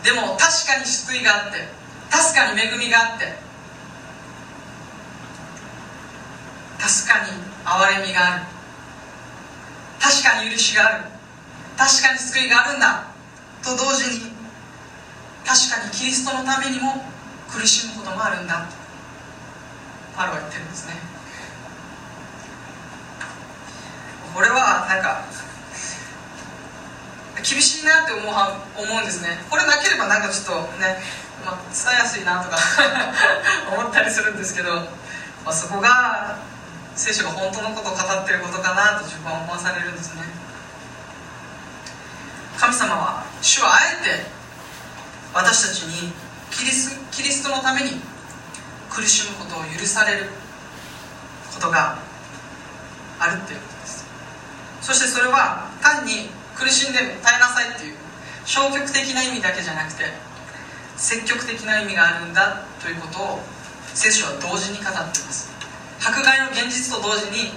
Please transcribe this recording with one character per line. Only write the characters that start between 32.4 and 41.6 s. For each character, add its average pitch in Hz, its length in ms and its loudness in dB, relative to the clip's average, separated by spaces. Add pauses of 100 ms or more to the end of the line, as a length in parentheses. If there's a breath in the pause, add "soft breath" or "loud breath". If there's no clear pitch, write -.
と - 80 -4
か - 60 0 (540)
<laughs> - 680 4
思 233 120 0
っ - 40 -4
た - 100 6
り - 80 4
す - 120 2
る 208 120 2
ん - 20 -4
で - 80 -4
す - 100 -4
け - 80 -2
ど、 180 120 2 (720 loud breath)
ま - 60 -2
あ、 - 20 0
そ - 160 0
こ 196 120 -2
が 226 560 4 (600)
聖 220 160 0
書 208 120 0
が 175 60 0
本 190 220 -2
当 214 100 -4
の 220 80 -2
こ 214 120 -6
と 196 80 -4
を 190 40 -4
語 190 80 -2
っ 190 240 0
て - 60 2
る 180 80 2
こ 180 80 -6
と 185 140 -4
か 180 120 2
な - 240 6
と - 60 -6
自 - 140 -10
分 156 120 -8
は 160 100 -2
思 165 120 -6
わ 175 60 -4
さ 175 140 -2
れ 170 100 -2
る 180 100 -4
ん 165 40 -8
で 165 60 -8
す 165 120 -8
ね。 160 80 -8 (2250)